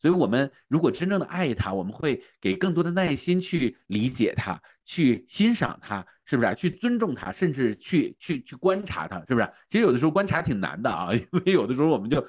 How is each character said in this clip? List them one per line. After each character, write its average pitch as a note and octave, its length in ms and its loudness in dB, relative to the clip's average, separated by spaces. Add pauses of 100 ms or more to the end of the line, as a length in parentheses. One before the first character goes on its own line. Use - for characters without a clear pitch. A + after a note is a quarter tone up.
所 D#3 100 4
以 F3+ 40 6
我 D#3+ 120 4
们 C3 240 2 (160)
如 D#3 140 2
果 E3 100 4
真 F3+ 180 -2
正 G3 120 0
的 D3 60 -4
爱 E3 280 -2
他， - 180 -4
我 F#2+ 120 -4
们 G2 80 -8
会 C#3+ 280 -4 (200)
给 F#3+ 160 0
更 F#3 180 0
多 E3+ 80 4
的 E3+ 80 0
耐 E3+ 240 0
心 F3 240 0
去 E3 380 -2 (100)
理 G#2+ 220 0
解 A#2+ 280 0
他， - 240 -4 (240)
去 C3 440 2
欣 A3+ 260 2
赏 - 260 -2
他， G3 240 -8 (200)
是 - 120 -2
不 - 60 4
是 G#2+ 60 4
啊？ F#2+ 60 0
去 - 140 -2
尊 A#3+ 300 -2
重 G3 160 -2
他， - 160 -10
甚 E3 220 -2
至 B2+ 240 0
去， - 420 -2
去， D#3 240 -6
去 - 140 -18
观 F#3+ 280 0
察 E2 220 -8
他， G2 220 -10
是 C3 60 0
不 - 20 4
是 A2+ 60 4
啊？ - 100 -4 (160)
其 G#3+ 100 0
实 A#3 60 4
有 D#3 80 6
的 B2 60 2
时 C3+ 60 0
候 D#3+ 60 4
观 G3 160 0
察 E3 160 0
挺 B2 160 -2
难 E2 240 -6
的 B2 80 0
啊， F2+ 240 -4
<laughs> - 0 -
因 A#2 100 -2 (220)
为 F#3+ 60 2
有 C#3+ 120 4
的 A2+ 80 -2
时 B2+ 80 -2
候 D#3 80 2
我 C#3+ 100 2
们 G#2 120 -4
就 C#3+ 180 0